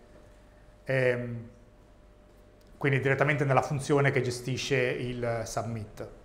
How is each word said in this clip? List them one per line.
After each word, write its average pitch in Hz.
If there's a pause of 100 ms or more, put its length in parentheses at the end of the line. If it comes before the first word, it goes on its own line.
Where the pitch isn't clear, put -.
(840)
ehm, 120 (1300)
quindi 135
direttamente 139
nella 131
funzione 143
che 131
gestisce 123
il 123
submit, 110 (180)